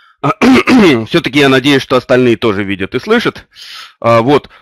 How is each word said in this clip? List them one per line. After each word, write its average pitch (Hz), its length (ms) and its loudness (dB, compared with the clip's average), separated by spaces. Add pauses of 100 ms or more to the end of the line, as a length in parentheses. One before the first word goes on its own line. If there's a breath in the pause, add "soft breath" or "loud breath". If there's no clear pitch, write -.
(220 soft breath)
<clears throat> 190 840 2
Все-таки 143 320 -2
я 139 100 4
надеюсь, 135 340 2
что - 140 -4
остальные 123 400 0
тоже 104 260 -4
видят 95 320 -8
и 131 40 -4
слышат. - 480 -4 (540 loud breath)
А, 117 200 0
вот. 131 280 -2 (120 soft breath)